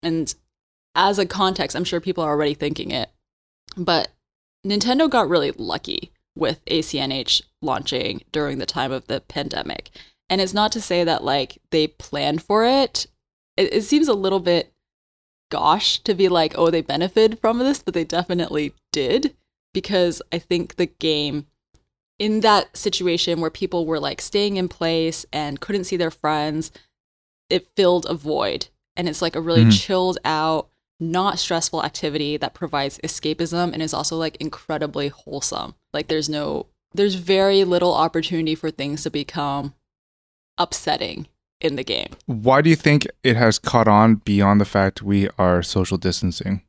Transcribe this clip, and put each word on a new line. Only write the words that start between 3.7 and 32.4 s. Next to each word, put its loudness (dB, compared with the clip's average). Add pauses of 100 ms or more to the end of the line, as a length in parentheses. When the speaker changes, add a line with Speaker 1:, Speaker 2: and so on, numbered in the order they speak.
Speaker 1:
but -2 (540)
Nintendo 2
got 2
really 2
lucky -8 (240)
with -2
A 0
C -4
N -4
H -2 (180)
launching -4
during -4
the -6
time -4
of -8
the -6
pandemic. -8 (400)
And 0
it's -2
not 2
to -6
say 0
that, 0
like, -2 (120)
they 2
planned -4
for 2
it. 0 (500)
It, 2
it 2
seems 4
a 4
little 0
bit 0 (800)
gauche 2
to 0
be 4
like, 2
"Oh, 4
they 0
benefited 2
from 0
this," 0
but -6
they 0
definitely -2 (180)
did, 0 (460)
because 0 (120)
I -4
think -4
the 0
game, -4 (720)
in 0
that 4
situation -2
where -2 (120)
people -2
were, -2
like, -6
staying 0
in -2
place -2
and -6
couldn't -4
see -4
their 0
friends, -2 (760)
it -2
filled 4
a -4
void. -4 (300)
And -2
it's, -2
like, -2
a -4
really 4
Speaker 2:
Mm-hmm. 8
Speaker 1:
chilled 2
out, -2 (300)
not -2
stressful -2
activity -4
that -6